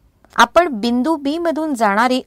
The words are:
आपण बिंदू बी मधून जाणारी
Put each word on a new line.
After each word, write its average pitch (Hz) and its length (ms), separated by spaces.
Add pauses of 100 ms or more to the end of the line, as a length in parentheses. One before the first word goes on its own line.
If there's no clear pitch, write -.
(340)
आपण 330 320
बिंदू 247 480
बी 285 220
मधून 311 360
जाणारी 226 540